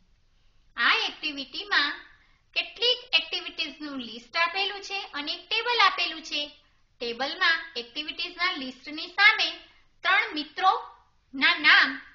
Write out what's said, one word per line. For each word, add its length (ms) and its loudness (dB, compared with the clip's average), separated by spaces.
આ 180 4
એક્ટિવિટીમાં 960 -2
કેટલીક 640 -2
એક્ટિવિટીઝનું 840 -4
લિસ્ટ 360 -10
આપેલું 440 0
છે 340 -8
અને 180 -6
એક 160 -12
ટેબલ 360 0
આપેલું 380 0
છે. 360 -8
ટેબલમાં 760 -2
એક્ટિવિટીઝના 760 -6
લિસ્ટની 540 -10
સામે 540 4
ત્રણ 320 2
મિત્રોના 1200 0
નામ 420 6